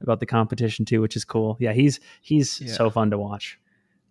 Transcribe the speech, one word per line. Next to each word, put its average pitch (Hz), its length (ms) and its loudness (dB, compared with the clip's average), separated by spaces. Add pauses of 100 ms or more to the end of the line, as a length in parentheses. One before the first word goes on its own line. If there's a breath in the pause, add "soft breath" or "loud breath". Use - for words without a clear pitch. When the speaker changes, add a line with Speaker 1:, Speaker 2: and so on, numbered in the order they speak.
Speaker 1:
about 113 180 0
the 120 60 -4
competition 113 600 0
too, 110 160 2
which 107 140 -2
is 104 80 -6
cool. 110 360 -2
Yeah, 120 140 0
he's, 135 260 4 (240 soft breath)
he's 151 360 0
Speaker 2:
Yeah. 120 140 -10
Speaker 1:
so 113 160 2
fun 107 220 2
to 104 80 0
watch. 101 400 -10 (520)